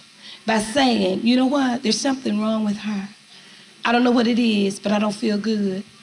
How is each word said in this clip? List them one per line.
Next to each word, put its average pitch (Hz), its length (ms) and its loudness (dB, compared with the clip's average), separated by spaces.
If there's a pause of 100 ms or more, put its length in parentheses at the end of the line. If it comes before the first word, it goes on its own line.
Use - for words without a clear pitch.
(480)
by 220 120 2
saying, 208 640 0
"You 233 120 4
know 254 100 4
what? 254 380 0
There's 214 180 0
something 262 400 -2
wrong 220 240 -2
with 208 120 -2
her. 202 320 -6 (760)
I 233 80 0
don't 240 120 2
know 247 80 4
what 240 140 4
it 233 140 2
is, 202 400 0
but 202 120 -2
I 208 60 2
don't 208 160 0
feel 208 240 -2
good." 202 460 -2 (200)